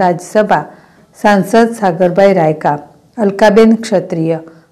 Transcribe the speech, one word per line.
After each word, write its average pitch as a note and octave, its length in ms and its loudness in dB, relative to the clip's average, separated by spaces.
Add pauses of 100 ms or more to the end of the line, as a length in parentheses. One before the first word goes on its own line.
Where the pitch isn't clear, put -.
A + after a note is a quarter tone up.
રાજ્યસભા F3+ 640 -2 (560)
સાંસદ G#3+ 520 2
સાગરભાઈ F#3+ 640 0
રાયકા, D#3 440 -2 (400)
અલકાબેન G#3+ 580 2
ક્ષત્રિય, E3+ 600 -4 (340)